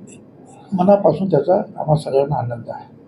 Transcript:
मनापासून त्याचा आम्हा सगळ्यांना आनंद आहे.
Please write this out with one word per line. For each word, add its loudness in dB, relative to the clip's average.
मनापासून 2
त्याचा 2
आम्हा -2
सगळ्यांना -2
आनंद -8
आहे. -16